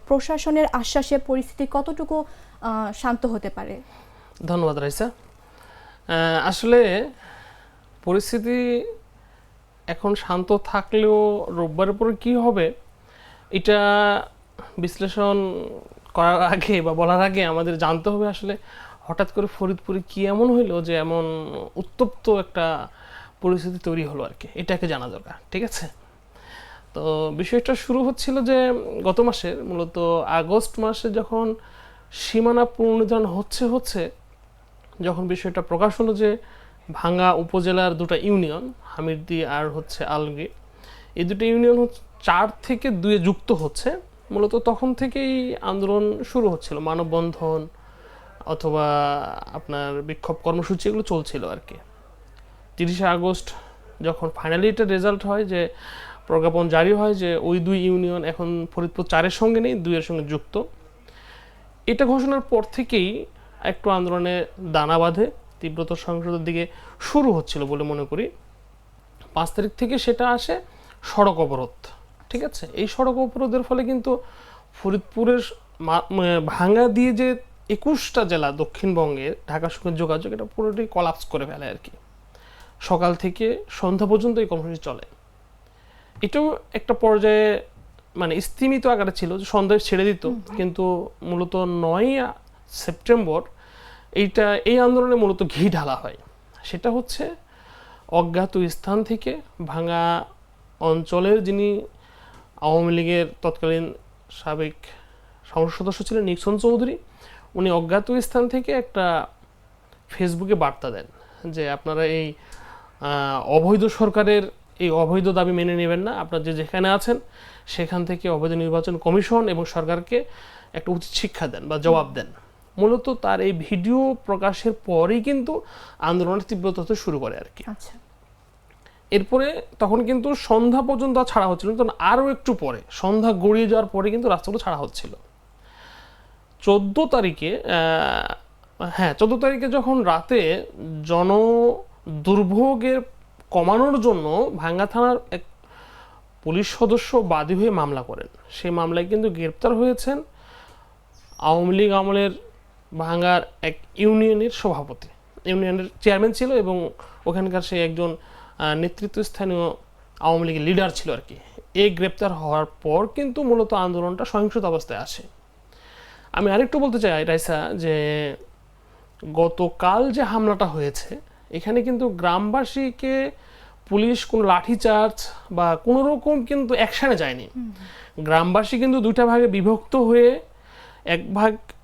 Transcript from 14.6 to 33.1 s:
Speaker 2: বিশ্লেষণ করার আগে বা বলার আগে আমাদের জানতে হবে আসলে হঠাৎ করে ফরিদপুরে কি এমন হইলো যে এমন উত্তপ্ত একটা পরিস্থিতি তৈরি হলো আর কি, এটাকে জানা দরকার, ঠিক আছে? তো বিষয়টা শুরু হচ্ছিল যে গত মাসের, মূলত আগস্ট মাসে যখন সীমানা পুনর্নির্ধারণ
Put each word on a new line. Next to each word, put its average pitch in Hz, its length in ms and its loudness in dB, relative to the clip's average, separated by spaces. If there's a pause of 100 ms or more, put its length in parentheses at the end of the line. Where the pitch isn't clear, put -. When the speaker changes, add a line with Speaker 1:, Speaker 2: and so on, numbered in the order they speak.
Speaker 2:
বিশ্লেষণ 196 880 -2 (480)
করার 175 280 4
আগে 185 400 2
বা 160 120 0
বলার 175 280 4
আগে 190 240 2
আমাদের 165 320 0
জানতে 165 320 0
হবে 208 180 0
আসলে 196 300 -6 (440)
হঠাৎ 175 300 -4
করে 202 160 -2
ফরিদপুরে 190 600 -4
কি 196 160 -2
এমন 226 300 2
হইলো 185 260 0
যে 165 140 -2
এমন 165 300 0 (500)
উত্তপ্ত - 540 -2
একটা 170 580 -2 (540)
পরিস্থিতি 180 360 -2
তৈরি 165 260 -4
হলো 143 200 -8
আর - 60 -8 (100)
কি, - 160 -16
এটাকে 180 320 -2
জানা 131 200 -4
দরকার, - 260 -14 (180)
ঠিক 190 120 -4
আছে? 165 240 -8 (1080)
তো 156 440 -2
বিষয়টা 240 380 0
শুরু 254 280 0
হচ্ছিল 262 380 -2
যে 254 320 2 (300)
গত 185 160 -2
মাসের, 233 440 0
মূলত 170 640 -2
আগস্ট 175 520 0
মাসে 220 300 -2
যখন 226 460 -2 (560)
সীমানা 233 540 2
পুনর্নির্ধারণ 226 600 2